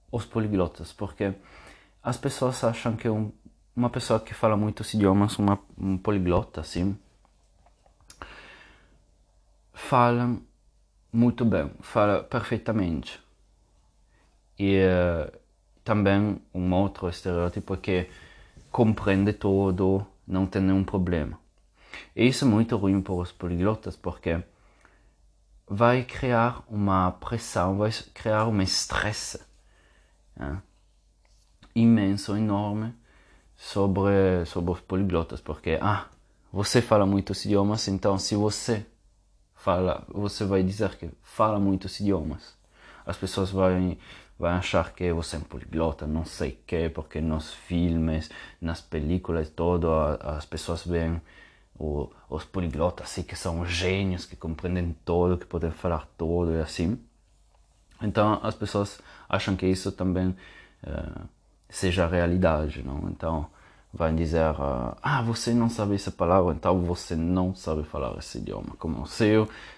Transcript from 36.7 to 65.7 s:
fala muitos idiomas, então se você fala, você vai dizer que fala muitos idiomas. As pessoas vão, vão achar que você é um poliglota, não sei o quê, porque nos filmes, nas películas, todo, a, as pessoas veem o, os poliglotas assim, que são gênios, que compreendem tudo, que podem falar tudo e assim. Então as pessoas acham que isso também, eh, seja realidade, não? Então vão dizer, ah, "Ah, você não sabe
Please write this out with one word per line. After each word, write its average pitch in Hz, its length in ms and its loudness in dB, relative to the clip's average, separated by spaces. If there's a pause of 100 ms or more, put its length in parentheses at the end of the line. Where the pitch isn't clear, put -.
fala 110 240 4
muitos 98 400 0
idiomas, 104 440 2
então 98 300 0
se 95 160 -4
você 107 520 -2 (680)
fala, 92 540 0
você 101 360 -4
vai 95 180 2
dizer 98 340 -2
que 82 140 -12 (120)
fala 107 360 0
muitos 98 420 0
idiomas. 87 560 -2 (480)
As - 120 -8
pessoas 95 340 -4
vão, 92 460 2 (420)
vão 85 120 0
achar 87 440 0
que 87 180 -2
você 82 240 -4
é - 20 -6
um 73 40 -8
poliglota, 78 640 -4
não 78 180 -2
sei 78 260 -6
o - 160 -14
quê, 82 260 -2
porque - 280 -8
nos 78 320 -4
filmes, 82 800 0 (300)
nas 82 200 -6
películas, 80 720 -4
todo, 85 400 0
a, 78 240 2 (220)
as 76 100 -10
pessoas 82 400 -8
veem 85 340 -2 (580)
o, 73 320 -6 (180)
os - 160 -8
poliglotas 85 640 -4
assim, - 160 -10
que - 140 -12
são 85 280 -4
gênios, 92 600 -2
que - 100 -18
compreendem 85 680 -4
tudo, 87 340 2
que - 80 -12
podem 82 240 -4
falar 82 460 -4
tudo 85 380 0
e 80 60 0
assim. 87 380 -2 (1040)
Então 104 400 2
as 107 120 -4
pessoas 101 460 -4 (280)
acham 98 280 0
que 92 100 0
isso 92 260 0
também, 92 420 0 (480)
eh, 80 400 -8 (460)
seja 90 380 0
realidade, 85 760 2
não? 76 280 -6
Então 80 360 -4 (460)
vão 80 220 0
dizer, 80 280 2
ah, 69 600 -2
"Ah, 139 200 0
você 113 320 -2
não 117 140 4
sabe 107 260 0